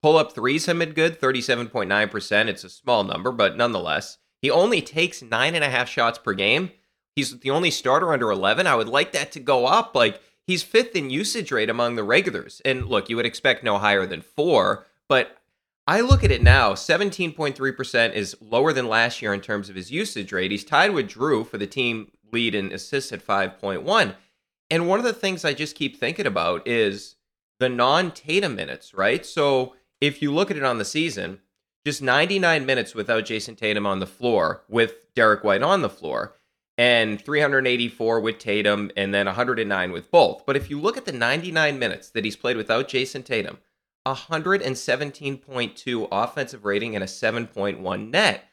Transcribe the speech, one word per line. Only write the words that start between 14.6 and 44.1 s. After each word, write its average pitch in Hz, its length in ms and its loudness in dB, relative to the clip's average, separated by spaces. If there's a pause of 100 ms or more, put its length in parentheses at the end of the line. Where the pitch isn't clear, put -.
but 131 260 2 (520)
I 185 140 2
look 254 220 4
at 247 60 4
it 123 140 2
now, 120 320 6
seventeen 180 580 -2
point 147 220 -4
three 135 160 -4
percent 117 420 0
is 101 260 -6
lower 120 320 2
than 131 160 0
last 117 320 2
year 104 140 -2
in 98 80 -4
terms 101 260 -4
of 95 80 -16
his 95 160 -12
usage 147 400 -6
rate. 95 200 0
He's 104 120 -4
tied 185 300 2
with 131 140 0
Drew 135 360 0
for - 140 -10
the 101 80 -4
team 117 460 -4 (200)
lead 113 220 -2
in 98 180 -4
assists 135 400 -8
at 101 120 -12
five 98 360 -2
point 98 220 -4
one. 180 320 0 (560)
And 170 180 0
one 190 120 2
of 240 60 -2
the 233 60 0
things 190 320 -4
I 156 120 -2
just 151 200 -8
keep 135 220 -6
thinking 165 300 -4
about 87 400 -2
is 107 480 0 (440)
the 127 80 0
non-Tatum 151 880 0
minutes, 76 380 -10
right? 101 320 0
So 135 480 0 (260)
if 143 220 0
you 147 100 -2
look 190 200 0
at 170 60 -4
it 143 60 -4
on 123 140 0
the 107 80 -4
season, 101 540 -4 (440)
just 143 200 -4
ninety-nine 160 640 2
minutes 123 260 0
without 113 320 0
Jason 110 300 -6
Tatum 104 320 -2
on 98 100 0
the 92 80 -2
floor, 92 640 0
with 113 460 0
Derek 110 280 4
White 101 200 4
on 180 180 2
the 120 80 -2
floor, - 460 -6 (420)
and 117 440 4
three 147 200 -2
hundred 135 260 2
eighty-four 117 520 0
with 110 180 -2
Tatum, 104 580 0
and 98 180 -2
then 101 140 2
a 95 60 -2
hundred 123 260 -2
and 107 100 -4
nine 92 220 -2
with 85 200 -10
both. 143 340 4
But 139 100 -2
if 92 140 -4
you 143 100 -8
look 208 180 -2
at 262 80 -12
the 185 60 -8
ninety-nine 147 680 0
minutes 101 300 -6
that 107 160 -4
he's 104 100 -4
played 123 220 -2
without 113 300 -2
Jason 131 360 -4
Tatum, 113 340 -4 (480)
a 135 80 -2